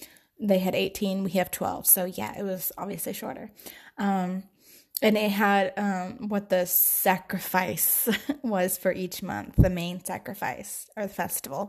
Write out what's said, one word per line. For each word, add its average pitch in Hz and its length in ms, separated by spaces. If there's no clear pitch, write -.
They 196 200
had 185 160
eighteen, 190 480
we 190 80
have 180 180
twelve. - 380
So, 185 180
yeah, - 320
it 196 60
was 185 340
obviously 190 360
shorter. 214 360
Um, 190 460
and 214 160
it 214 140
had, 202 460
um, 196 520
what 202 200
the 180 180
sacrifice - 1400
<laughs> 285 160
was 196 340
for 185 140
each 185 320
month, 151 320
the 190 160
main 180 320
sacrifice - 920
or 220 80
the 190 100
festival, - 560